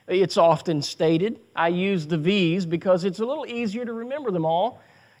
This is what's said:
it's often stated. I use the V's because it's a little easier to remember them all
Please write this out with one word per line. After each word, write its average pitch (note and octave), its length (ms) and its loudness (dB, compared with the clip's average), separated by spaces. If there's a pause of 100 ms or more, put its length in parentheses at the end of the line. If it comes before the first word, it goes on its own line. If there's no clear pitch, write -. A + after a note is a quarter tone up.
it's F3+ 300 0
often E3 440 4
stated. E3 600 0 (140)
I E3 140 0
use F3+ 380 0
the E3 100 -2
V's F3+ 480 2
because F3 400 0
it's G3 140 -4
a A3 80 -4
little C#4 180 -4
easier A#3 400 -6
to A#3 80 -8
remember B3 380 -6
them E3+ 160 0
all F3+ 340 -2 (400)